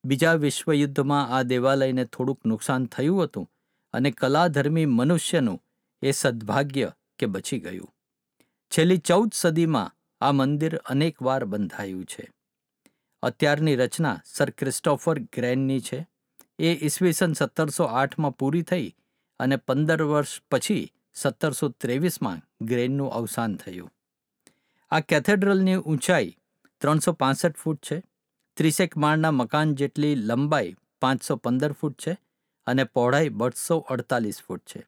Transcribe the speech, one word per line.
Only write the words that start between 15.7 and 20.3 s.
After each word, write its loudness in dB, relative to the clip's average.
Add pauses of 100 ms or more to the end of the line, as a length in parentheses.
છે. -10 (520)
એ 2
ઈસવીસન 0
સત્તરસો -2
આઠમાં -2
પૂરી 0
થઈ -4 (440)
અને 2
પંદર 0
વર્ષ 0 (100)